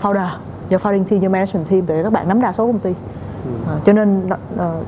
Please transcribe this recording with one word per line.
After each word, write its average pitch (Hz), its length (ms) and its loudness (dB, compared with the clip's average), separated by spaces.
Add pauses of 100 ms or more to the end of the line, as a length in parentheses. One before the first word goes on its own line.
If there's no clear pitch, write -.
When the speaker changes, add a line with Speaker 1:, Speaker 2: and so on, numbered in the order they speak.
Speaker 1:
founder, 196 260 0 (400)
do 185 100 4
founding 196 260 2
team, 190 180 2
do 190 60 2
management 190 420 0
team, 185 160 4
tại 160 160 0
các 214 100 -2
bạn 170 160 0
nắm 208 120 4
đa 220 120 2
số 220 140 0
công 233 120 0
ty. 185 120 -2 (540)
Speaker 2:
Ừ. 127 60 -6 (160)
Speaker 1:
Ờ, 156 180 -2
cho 202 80 6
nên, 208 300 4 (340)
ờ, 170 180 -2 (140)